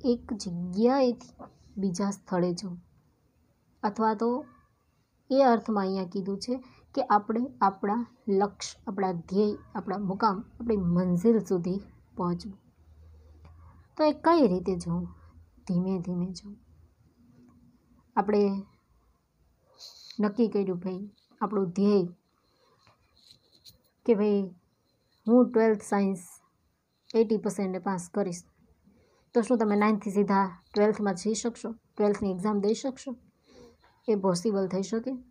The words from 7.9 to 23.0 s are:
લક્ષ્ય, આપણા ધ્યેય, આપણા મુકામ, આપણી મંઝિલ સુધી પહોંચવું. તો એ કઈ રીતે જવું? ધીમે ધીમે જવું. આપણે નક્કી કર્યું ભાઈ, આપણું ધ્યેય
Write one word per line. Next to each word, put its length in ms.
લક્ષ્ય, 600
આપણા 240
ધ્યેય, 460
આપણા 220
મુકામ, 460
આપણી 180
મંઝિલ 600
સુધી 420
પહોંચવું. 420
તો 60
એ 100
કઈ 340
રીતે 280
જવું? 320
ધીમે 320
ધીમે 320
જવું. 260
આપણે 500
નક્કી 280
કર્યું 300
ભાઈ, 320
આપણું 280
ધ્યેય 380